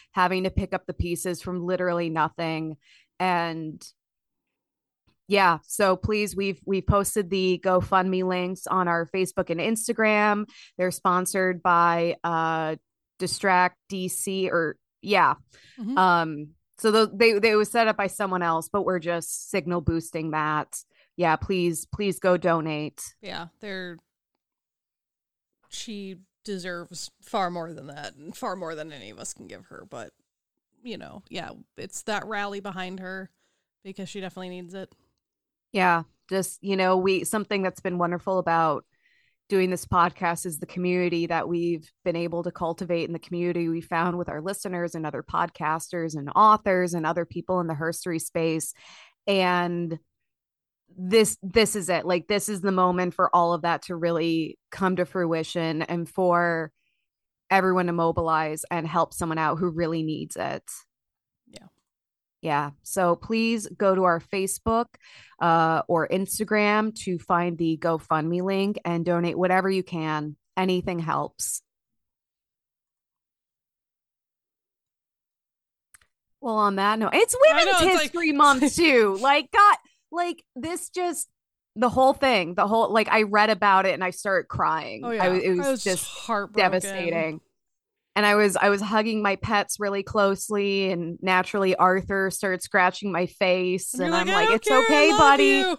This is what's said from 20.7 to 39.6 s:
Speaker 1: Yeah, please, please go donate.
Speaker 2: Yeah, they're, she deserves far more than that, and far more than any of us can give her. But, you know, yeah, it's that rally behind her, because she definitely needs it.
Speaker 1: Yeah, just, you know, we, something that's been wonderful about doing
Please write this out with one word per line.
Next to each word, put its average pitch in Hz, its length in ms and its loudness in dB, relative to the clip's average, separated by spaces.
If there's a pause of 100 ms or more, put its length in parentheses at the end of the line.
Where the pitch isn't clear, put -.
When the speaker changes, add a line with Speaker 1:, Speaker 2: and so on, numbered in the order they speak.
Speaker 1:
Yeah, 165 200 2
please, 175 500 -2
please 202 320 -4
go 180 180 2
donate. 160 640 -2 (220)
Speaker 2:
Yeah, 185 240 -12 (140)
they're, 185 380 -12 (1700)
she 202 460 -12 (280)
deserves 175 680 -10 (120)
far 190 280 -2
more 170 220 -8
than 147 140 -18
that, 143 300 -14
and 147 200 -18
far 226 200 -8
more 165 180 -10
than 156 180 -12
any 107 180 -18
of 98 100 -20
us - 120 -12
can - 140 -20
give - 200 -18
her. - 220 -20
But, 113 220 -16 (720)
you 233 160 -12
know, 120 320 -18
yeah, - 200 -12 (260)
it's - 260 -14
that 208 240 -6
rally 202 320 -8
behind 185 400 -10
her, 190 320 -12 (540)
because 196 240 -12
she 202 120 -12
definitely 185 300 -12
needs 180 240 -14
it. 190 180 -14 (800)
Speaker 1:
Yeah, 180 300 2 (260)
just, 185 340 -4
you 196 140 -2
know, 185 200 4
we, 190 280 2
something 202 380 -2
that's 185 180 -4
been 180 180 -4
wonderful 175 400 -2
about 165 460 0 (640)
doing 185 180 2